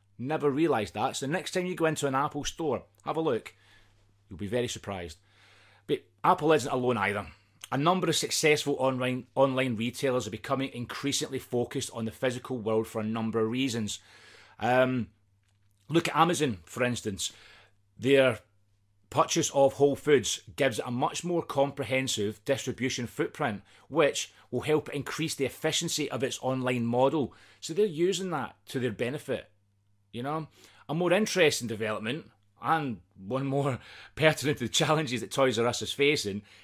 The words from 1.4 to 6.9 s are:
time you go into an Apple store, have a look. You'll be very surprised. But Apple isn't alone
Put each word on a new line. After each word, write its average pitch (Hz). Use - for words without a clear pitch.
time 185
you 180
go 165
into 151
an 135
Apple 143
store, 135
have 147
a 160
look. 165
You'll 87
be 101
very 120
surprised. 92
But -
Apple 165
isn't 139
alone 123